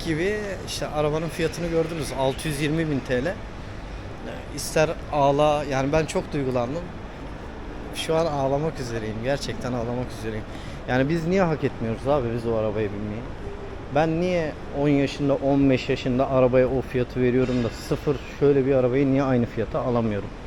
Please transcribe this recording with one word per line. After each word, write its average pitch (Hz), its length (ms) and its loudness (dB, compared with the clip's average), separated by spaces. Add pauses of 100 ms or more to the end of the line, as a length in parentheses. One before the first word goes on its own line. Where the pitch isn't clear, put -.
gibi 175 300 -2 (320)
işte, - 200 -6
arabanın 151 420 -2
fiyatını 165 380 -2
gördünüz. 160 520 -2
Altı 135 280 0
yüz 147 140 -2
yirmi 156 280 0
bin 139 100 0
T 123 240 -2
L. 180 100 -2 (1200)
İster 151 340 2 (220)
ağla, 147 520 4
yani 135 280 0
ben 160 140 4
çok - 280 -4
duygulandım. 131 500 0 (1120)
Şu 160 200 -2
an 165 100 2
ağlamak 143 540 0
üzereyim. 113 440 -4
Gerçekten 127 500 -2
ağlamak 120 340 -2 (120)
üzereyim. 107 260 -6 (440)
Yani 131 200 2
biz 165 180 0
niye 190 140 4
hak 160 220 2
etmiyoruz 117 440 -2
abi, 139 260 2
biz 117 120 -4
o 117 100 0
arabaya 107 340 0
binmeyi? 104 320 -6 (720)
Ben 160 260 2
niye 175 300 0 (300)
on 147 60 4
yaşında, 139 480 4
on 139 340 4
beş 127 200 2
yaşında 131 400 0
arabaya 127 380 6
o 127 140 0
fiyatı 127 400 -2
veriyorum 123 420 4
da 110 60 0
sıfır - 460 -2 (240)
şöyle 139 260 6
bir 139 100 4
arabayı 131 360 4
niye 135 120 4
aynı 127 220 4
fiyata 113 340 -2
alamıyorum? 113 500 0 (180)